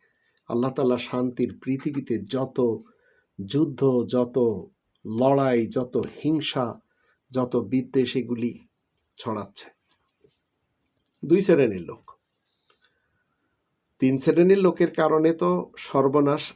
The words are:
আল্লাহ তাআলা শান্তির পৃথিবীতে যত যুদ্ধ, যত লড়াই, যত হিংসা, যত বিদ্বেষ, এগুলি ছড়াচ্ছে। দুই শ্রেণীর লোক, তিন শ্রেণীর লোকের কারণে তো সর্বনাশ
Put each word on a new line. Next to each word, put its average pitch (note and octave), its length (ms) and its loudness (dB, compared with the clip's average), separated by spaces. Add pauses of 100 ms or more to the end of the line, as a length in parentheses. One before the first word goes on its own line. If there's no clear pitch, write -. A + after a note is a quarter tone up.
(480)
আল্লাহ B2 220 -2
তাআলা B2+ 280 0
শান্তির B2 640 -4
পৃথিবীতে C3+ 540 -6
যত B2+ 640 -2 (640)
যুদ্ধ, C3 640 0
যত B2 300 0 (840)
লড়াই, C3 460 2
যত B2+ 300 -6 (280)
হিংসা, C#3 560 -2 (500)
যত B2+ 260 -2
বিদ্বেষ, B2 600 0
এগুলি A#2+ 500 -6 (500)
ছড়াচ্ছে। - 540 -10 (1500)
দুই E3 160 4
শ্রেণীর C#3 400 4
লোক, - 300 -16 (1900)
তিন C3 200 2
শ্রেণীর E3+ 400 4
লোকের F3+ 360 2
কারণে D#3 380 2
তো F3+ 440 -2
সর্বনাশ C#3+ 800 0